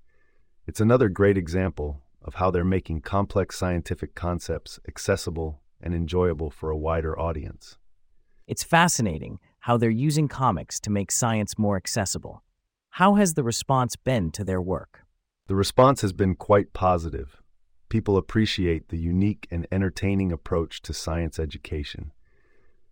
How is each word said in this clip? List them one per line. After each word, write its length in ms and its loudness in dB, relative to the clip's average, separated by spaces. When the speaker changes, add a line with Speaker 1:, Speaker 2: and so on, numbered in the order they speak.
Speaker 1:
It's 140 -4
another 280 6
great 280 4
example 680 -2
of 140 -12
how 140 2
they're 140 2
making 380 0
complex 560 -2
scientific 560 -4
concepts 760 -6
accessible 720 -4
and 140 -4
enjoyable 560 0
for 200 -8
a 60 -2
wider 400 -2
audience. 600 -6
Speaker 2:
It's 160 -6
fascinating 760 2
how 160 2
they're 140 4
using 360 2
comics 540 -2
to 100 -4
make 220 0
science 440 0
more 200 2
accessible. 680 -6
How 240 4
has 200 4
the 100 0
response 500 0
been 380 -2
to 100 -6
their 180 -2
work? 440 -6
Speaker 1:
The 80 -2
response 460 6
has 120 0
been 220 2
quite 380 2
positive. 680 -2
People 280 2
appreciate 720 0
the 100 -6
unique 520 0
and 200 -6
entertaining 640 0
approach 500 -4
to 100 -10
science 460 -4
education. 760 -8